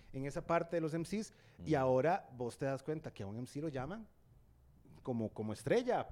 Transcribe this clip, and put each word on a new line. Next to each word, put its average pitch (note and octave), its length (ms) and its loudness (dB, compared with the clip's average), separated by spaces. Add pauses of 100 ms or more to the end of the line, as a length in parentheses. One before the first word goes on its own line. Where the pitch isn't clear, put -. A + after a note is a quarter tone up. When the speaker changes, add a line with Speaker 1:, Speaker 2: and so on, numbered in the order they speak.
(120)
Speaker 1:
en C3+ 140 -4
esa D#3+ 180 -4
parte E3+ 320 2
de E3 40 2
los D#3 140 0
M E3 100 0
Cs, G#3 280 -4 (320)
y D#3 80 0
Speaker 2:
Mm. D3 40 8
Speaker 1:
ahora C3+ 600 4
vos A#2 220 -4
te C#3 80 -2
das C3+ 160 -2
cuenta D#3 300 -6
que - 100 -10
a G2 40 -6
un G2+ 100 -6
M B2 100 -6
C C#3 140 -8
lo D#3+ 80 -2
llaman D3+ 360 -6 (1000)
como, A2+ 280 0
como G#2+ 220 -4
estrella, G#3+ 600 2